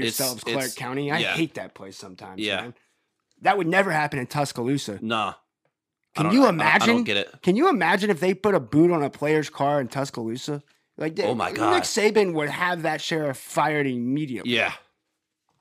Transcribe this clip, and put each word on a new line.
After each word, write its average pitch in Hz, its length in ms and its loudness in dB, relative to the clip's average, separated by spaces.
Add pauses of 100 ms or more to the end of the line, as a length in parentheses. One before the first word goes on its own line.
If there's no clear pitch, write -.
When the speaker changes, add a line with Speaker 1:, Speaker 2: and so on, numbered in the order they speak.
(200)
Speaker 1:
yourselves, 123 240 -4
Clark 120 220 -2
Speaker 2:
it's, 123 100 -6
Speaker 1:
County. 139 340 -6
I 156 100 -2
Speaker 2:
yeah. 175 140 0
Speaker 1:
hate 160 200 -2
that 95 200 -12
place 98 220 -18
sometimes, 95 460 -14
Speaker 2:
Yeah. 98 200 -2
Speaker 1:
man. 123 120 -14 (680)
That 196 160 2
would 175 100 0
never 190 240 2
happen 151 280 -2
in 123 80 -4
Tuscaloosa. 135 760 -2
Speaker 2:
Nah. 110 280 -2
I - 60 -10 (800)
Speaker 1:
Can 156 100 0
Speaker 2:
don't 175 80 4
Speaker 1:
you 262 60 6
Speaker 2:
know. 269 60 8
I, 220 40 6
I - 20 4 (280)
don't 233 100 4
Speaker 1:
imagine? 240 140 4
Speaker 2:
get 104 140 0
it. - 260 -6
Speaker 1:
Can 185 120 4
you 339 140 4
imagine 196 400 2
if 170 100 0
they 185 140 2
put 202 220 0
a 160 40 2
boot 151 320 4
on 156 120 0
a 139 60 -2
player's 151 400 0
car 143 300 0
in 127 80 -2
Tuscaloosa? 135 760 -6 (340)
Like, 160 180 -6
they, 196 80 -2
Speaker 2:
Oh 127 120 0
my 98 140 -2
Speaker 1:
Nick - 80 -6
Speaker 2:
God. 104 260 2
Speaker 1:
Saban 208 500 2
would 151 160 -2
have 170 320 -2
that 156 180 -2
sheriff 151 380 -2
fired 147 500 0
immediately. 123 640 -2
Speaker 2:
Yeah. 110 220 2 (880)